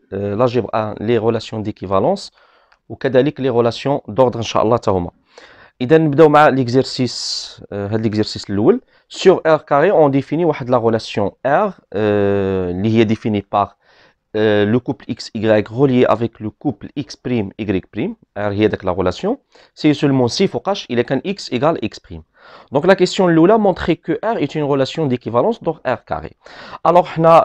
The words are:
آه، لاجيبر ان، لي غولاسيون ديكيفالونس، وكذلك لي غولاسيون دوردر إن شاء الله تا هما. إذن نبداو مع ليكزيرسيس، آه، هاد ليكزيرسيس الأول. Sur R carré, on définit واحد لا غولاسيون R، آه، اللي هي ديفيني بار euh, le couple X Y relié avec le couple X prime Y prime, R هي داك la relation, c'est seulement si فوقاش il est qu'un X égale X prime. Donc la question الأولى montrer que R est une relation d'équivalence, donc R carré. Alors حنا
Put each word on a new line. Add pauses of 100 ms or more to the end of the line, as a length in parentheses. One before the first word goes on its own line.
(120)
آه،
لاجيبر
ان،
لي
غولاسيون
ديكيفالونس، (560)
وكذلك
لي
غولاسيون
دوردر
إن
شاء
الله
تا
هما. (720)
إذن
نبداو
مع
ليكزيرسيس، (100)
آه،
هاد
ليكزيرسيس
الأول. (340)
Sur
R
carré,
on
définit
واحد
لا
غولاسيون
R، (160)
آه،
اللي
هي
ديفيني
بار (640)
euh, (100)
le
couple
X
Y
relié
avec
le
couple (100)
X
prime
Y (100)
prime, (240)
R
هي
داك
la
relation, (360)
c'est
seulement
si
فوقاش
il
est
qu'un
X
égale
X
prime. (500)
Donc
la
question
الأولى
montrer
que (120)
R
est
une
relation
d'équivalence,
donc (100)
R
carré. (560)
Alors
حنا